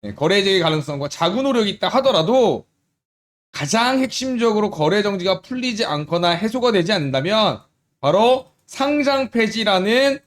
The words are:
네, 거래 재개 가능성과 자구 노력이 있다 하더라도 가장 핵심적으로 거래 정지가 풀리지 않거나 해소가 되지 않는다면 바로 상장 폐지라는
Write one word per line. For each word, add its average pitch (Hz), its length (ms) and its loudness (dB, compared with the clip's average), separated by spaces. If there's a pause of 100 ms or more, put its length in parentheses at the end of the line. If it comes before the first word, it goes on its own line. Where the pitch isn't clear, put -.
네, 104 100 -12
거래 180 280 0
재개 190 180 2
가능성과 151 500 -2
자구 185 320 -2
노력이 240 300 0
있다 185 180 -4
하더라도 220 760 2 (840)
가장 233 480 -2
핵심적으로 233 680 -2
거래 165 340 0
정지가 190 380 -2
풀리지 247 420 -4
않거나 160 460 -2
해소가 220 420 0
되지 190 220 2
않는다면 156 680 0 (380)
바로 220 520 2 (160)
상장 277 640 0
폐지라는 220 960 2